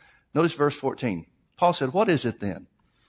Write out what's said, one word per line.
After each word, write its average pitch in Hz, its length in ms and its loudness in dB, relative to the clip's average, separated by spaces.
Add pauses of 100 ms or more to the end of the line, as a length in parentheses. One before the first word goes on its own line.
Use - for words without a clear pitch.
(340)
notice 165 180 2
verse 143 240 0
fourteen. 110 500 -4 (300)
Paul 175 160 4
said, 135 200 -2
"What 202 160 2
is 156 160 2
it 113 160 -4
then? 98 260 -6 (420)